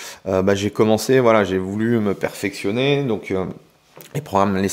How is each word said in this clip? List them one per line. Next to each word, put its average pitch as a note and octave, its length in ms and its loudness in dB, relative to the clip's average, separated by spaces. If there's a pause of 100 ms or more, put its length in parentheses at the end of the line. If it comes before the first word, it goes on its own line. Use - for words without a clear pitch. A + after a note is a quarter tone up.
(280)
euh, F#2+ 140 2
bah, G2+ 140 2
j'ai G2+ 160 -2
commencé, A2 480 2
voilà, A2+ 240 4
j'ai F#2 140 0
voulu G#2+ 420 -2
me G2+ 140 0
perfectionner. B2+ 880 -2
Donc, G#2+ 280 -4
euh, F#2+ 120 -2 (720)
les D3 60 -4
programmes G2 340 2
Les F#2+ 180 0